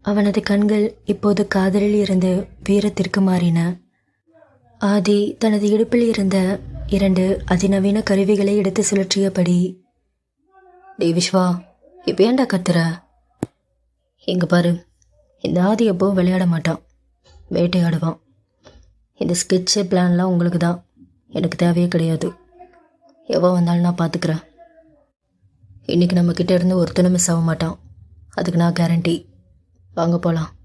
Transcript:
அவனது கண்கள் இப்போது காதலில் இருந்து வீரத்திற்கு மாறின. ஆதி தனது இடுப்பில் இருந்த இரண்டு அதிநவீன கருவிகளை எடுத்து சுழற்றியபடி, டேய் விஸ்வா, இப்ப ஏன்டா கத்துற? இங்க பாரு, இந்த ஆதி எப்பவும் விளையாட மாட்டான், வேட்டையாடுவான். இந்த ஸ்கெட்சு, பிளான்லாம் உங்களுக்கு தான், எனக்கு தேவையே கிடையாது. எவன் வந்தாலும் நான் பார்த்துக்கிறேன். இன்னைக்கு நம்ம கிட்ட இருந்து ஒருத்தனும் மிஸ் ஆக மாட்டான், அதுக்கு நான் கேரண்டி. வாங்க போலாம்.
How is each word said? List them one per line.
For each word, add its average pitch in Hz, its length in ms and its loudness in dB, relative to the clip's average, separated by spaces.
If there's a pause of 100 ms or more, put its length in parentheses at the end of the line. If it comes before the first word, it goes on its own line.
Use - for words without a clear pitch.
அவனது 202 380 0
கண்கள் 208 540 0 (100)
இப்போது 202 440 0
காதலில் 196 460 0
இருந்து 185 540 0 (160)
வீரத்திற்கு 202 560 0
மாறின. 175 560 0 (1000)
ஆதி 208 600 0
தனது 208 320 2
இடுப்பில் 233 380 2
இருந்த 196 520 0 (260)
இரண்டு 190 580 0
அதிநவீன 196 580 0
கருவிகளை 196 540 2
எடுத்து 196 340 0
சுழற்றியபடி, 190 680 0 (1400)
டேய் 170 180 0
விஸ்வா, 180 320 0 (580)
இப்ப 175 200 -2
ஏன்டா 247 240 2
கத்துற? 175 320 0 (1400)
இங்க 175 220 -2
பாரு, 170 400 0 (540)
இந்த - 220 -2
ஆதி 214 280 2
எப்பவும் 190 220 0
விளையாட 185 340 0
மாட்டான், 165 340 -2 (680)
வேட்டையாடுவான். 170 680 -2 (960)
இந்த 175 200 -4
ஸ்கெட்சு, 180 480 -2
பிளான்லாம் 180 500 0
உங்களுக்கு 175 260 0
தான், 170 200 -2 (500)
எனக்கு - 280 -4
தேவையே 175 320 0
கிடையாது. 165 400 -2 (1000)
எவன் 175 260 2
வந்தாலும் 175 300 2
நான் 175 120 0
பார்த்துக்கிறேன். 165 480 -4 (1400)
இன்னைக்கு 175 300 2
நம்ம 175 160 2
கிட்ட 180 220 -2
இருந்து 180 220 0
ஒருத்தனும் 180 340 0
மிஸ் 180 200 0
ஆக 165 100 0
மாட்டான், 165 380 -2 (520)
அதுக்கு - 300 -2
நான் 170 200 0
கேரண்டி. 170 360 0 (800)
வாங்க 170 240 0
போலாம். 165 320 -2 (140)